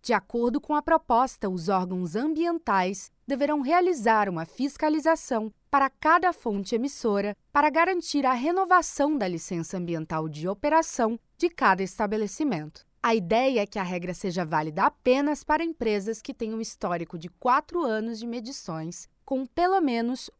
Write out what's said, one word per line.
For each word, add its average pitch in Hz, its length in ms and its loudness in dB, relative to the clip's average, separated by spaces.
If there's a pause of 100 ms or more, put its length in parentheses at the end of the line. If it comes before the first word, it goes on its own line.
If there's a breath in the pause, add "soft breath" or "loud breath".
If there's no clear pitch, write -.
De - 100 -2
acordo 233 480 0
com - 140 -4
a 294 80 0
proposta, 262 640 2
os 180 200 -4
órgãos 180 480 -2
ambientais 285 960 -2 (120)
deverão 285 360 0
realizar 254 680 4
uma 165 160 -4
fiscalização 285 1080 0 (180)
para 277 200 4
cada 339 420 4
fonte 202 420 -4
emissora 208 600 -2 (160)
para 294 160 4
garantir 320 560 2
a 254 80 4
renovação 311 840 2
da 196 100 0
licença 170 480 -6
ambiental 160 520 -4
de 151 200 -6
operação 247 720 0 (160)
de 339 140 0
cada 190 320 2
estabelecimento. 208 1040 -4 (160)
A 233 120 2
ideia 226 460 2
é 202 60 0
que - 120 -8
a 196 40 -2
regra 180 320 -4
seja 180 300 -4
válida 156 400 -2
apenas 277 600 2
para 311 180 0
empresas 220 600 -2
que - 100 -12
tenham 220 280 -6
histórico 175 580 -6
de 165 100 -12
quatro 294 560 0
anos 220 340 -2
de 226 80 -10
medições, 214 840 -10 (160)
com 269 200 -4
pelo 359 360 0
menos 240 600 -2